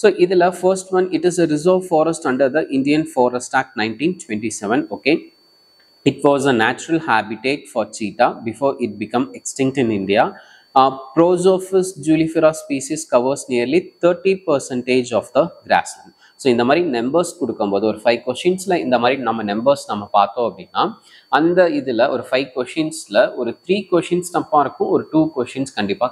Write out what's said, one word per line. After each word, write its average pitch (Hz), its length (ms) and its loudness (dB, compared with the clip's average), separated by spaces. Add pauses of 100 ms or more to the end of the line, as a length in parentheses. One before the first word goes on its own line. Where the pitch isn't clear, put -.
So 220 60 4 (180)
இதுல 180 200 4 (180)
first 185 340 0
one, 185 100 2 (100)
it 156 120 -4
is 170 160 -4
a - 80 0
reserve 180 400 2
forest 160 380 0
under 131 260 2
the 160 60 0 (140)
Indian 143 280 2 (100)
Forest 123 460 -2
Act - 200 -6
nineteen 113 320 -2 (120)
twenty-seven. 110 560 -4 (160)
Okay, 147 180 0 (960)
it - 80 -6 (100)
was 139 240 2
a - 20 2 (100)
natural 139 360 -2 (100)
habitat 113 500 -2 (120)
for 113 120 -2 (140)
cheetah 117 320 0 (180)
before 135 240 -2 (140)
it 104 60 -6 (120)
become 123 220 -2 (140)
extinct 135 440 -4
in 110 60 -2 (100)
India. 98 240 2 (560)
Uh, 135 100 4 (260)
Prosopis 180 760 2 (180)
julifera 160 440 2 (100)
species 143 420 -6 (100)
covers 131 300 0 (100)
nearly 127 260 2 (240)
thirty 175 300 2 (160)
percentage 127 720 -2
of - 160 -12
the 151 80 4 (220)
grassland. - 460 -2 (280)
So, - 140 0
இந்த 117 140 2
மாதிரி 165 140 4 (140)
நம்பர்ஸ் 151 440 -2
கொடுக்கும்போது, 107 500 -2
ஒரு 104 140 -4
ஃபைவ் 120 220 2
கொஸ்டின்ஸ்ல 185 480 -2 (100)
இந்த 123 180 0
மாதிரி 131 140 2 (120)
நம்ம 113 240 -4
நம்பர்ஸ் 131 400 0
நம்ம 104 120 -6 (120)
பார்த்தோம் 104 320 2
அப்படின்னா, 95 340 -6 (560)
அந்த 175 300 4 (100)
இதுல 127 360 2
ஒரு 113 160 -4
ஃபைவ் 135 260 0
கொஸ்டின்ஸ்ல 131 640 -2 (200)
ஒரு 117 120 -2 (140)
த்ரீ 196 120 2 (140)
கொஸ்டின்ஸ் 175 460 0
தப்பா - 260 2
இருக்கும், 160 320 -4
ஒரு 143 160 0
டூ 160 100 4 (140)
கொஸ்டின்ஸ் 131 420 -6
கண்டிப்பா 104 340 -2